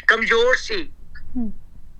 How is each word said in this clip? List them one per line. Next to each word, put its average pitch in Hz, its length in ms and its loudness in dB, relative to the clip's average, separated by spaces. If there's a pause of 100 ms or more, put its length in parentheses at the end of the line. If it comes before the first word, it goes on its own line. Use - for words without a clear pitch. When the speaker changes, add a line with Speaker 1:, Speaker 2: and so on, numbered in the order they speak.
Speaker 1:
ਕਮਜ਼ੋਰ 226 480 4
ਸੀ। - 380 -4 (440)
Speaker 2:
ਹੂੰ। 226 160 2 (460)